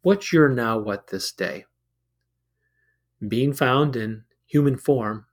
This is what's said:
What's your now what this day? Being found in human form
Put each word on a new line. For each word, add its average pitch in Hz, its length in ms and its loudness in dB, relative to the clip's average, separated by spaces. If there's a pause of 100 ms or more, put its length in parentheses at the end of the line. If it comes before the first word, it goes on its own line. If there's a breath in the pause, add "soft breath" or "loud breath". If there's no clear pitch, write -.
What's 202 300 0
your 156 160 6
now 117 300 0
what 104 300 -6
this - 240 -8
day? 87 320 -8 (1600)
Being 127 260 0
found 135 440 2
in 110 260 -8 (240)
human 143 300 0
form 110 560 -2